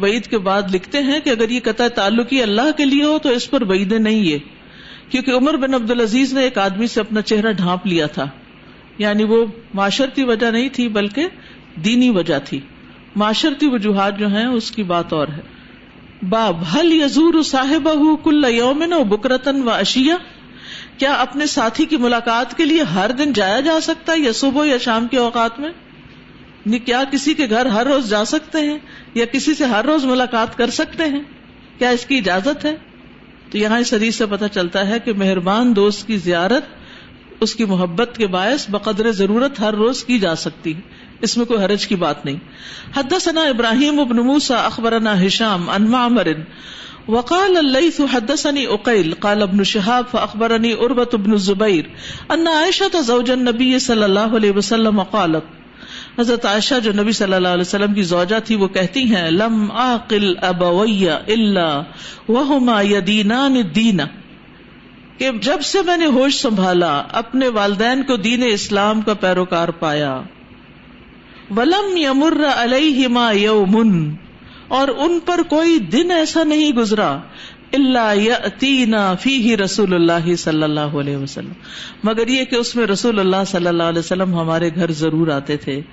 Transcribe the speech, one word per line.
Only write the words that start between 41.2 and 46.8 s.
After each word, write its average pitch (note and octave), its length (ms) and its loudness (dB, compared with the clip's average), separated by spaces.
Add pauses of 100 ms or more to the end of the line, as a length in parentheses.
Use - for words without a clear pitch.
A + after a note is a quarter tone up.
اس A#3 160 -2
میں A#3+ 100 0
کوئی A3+ 140 0
حرج G3+ 260 0
کی G3+ 120 -2
بات D3+ 260 -2
نہیں۔ C#3+ 120 -6 (600)
حدثنا D#4+ 500 0
ابراہیم B3+ 580 2
بن A#3+ 120 0 (100)
موسیٰ C4+ 340 2
اخبرنا A3 600 0
ہشام F#3+ 500 0
عن G3+ 200 2
معمر A#3+ 380 2 (800)